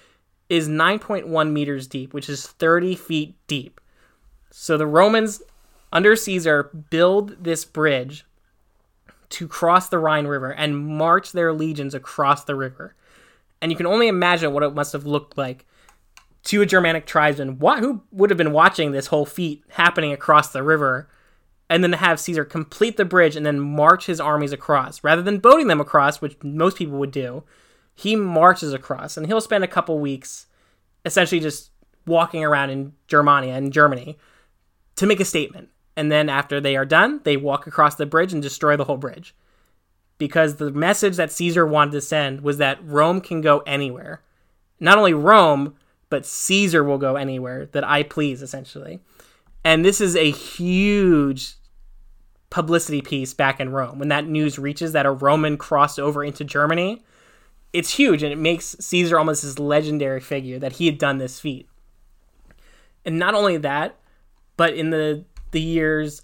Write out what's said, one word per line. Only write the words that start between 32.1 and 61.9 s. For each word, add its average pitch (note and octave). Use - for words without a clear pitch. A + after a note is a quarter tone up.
around C#3+
in C3+
Germania, C#3+
in C#3
Germany, D3
to F#3+
make G3+
a F#3+
statement. -
And D3+
then D3+
after C#3+
they C#3
are C3+
done, F#3
they D3
walk C#3+
across D3
the D3+
bridge E3
and D3+
destroy D3
the C#3+
whole C#3
bridge. C3+
Because D3+
the D3
message F3+
that D#3+
Caesar F3
wanted D3+
to D3
send C#3
was C#3+
that C#3
Rome D#3+
can E3+
go D3
anywhere. C#3+
Not F3+
only F#3
Rome, D3+
but C#3+
Caesar F#3+
will C#3
go C3+
anywhere C3
that C#3+
I D3
please, C#3+
essentially. C#3+
And D#3+
this F#3+
is F#3
a D#3+
huge F3+
publicity D#3+
piece C3+
back C3+
in C3
Rome. C3
When C#3+
that D3
news D3+
reaches C#3+
that C#3+
a C#3
Roman D3
crossed C#3+
over C#3+
into D3
Germany, E3
it's E3
huge, G3
and D3
it D3
makes D#3+
Caesar F3
almost D#3
this C#3
legendary D3
figure C3
that C3+
he E3+
had D3+
done C#3
this C3
feat. C3+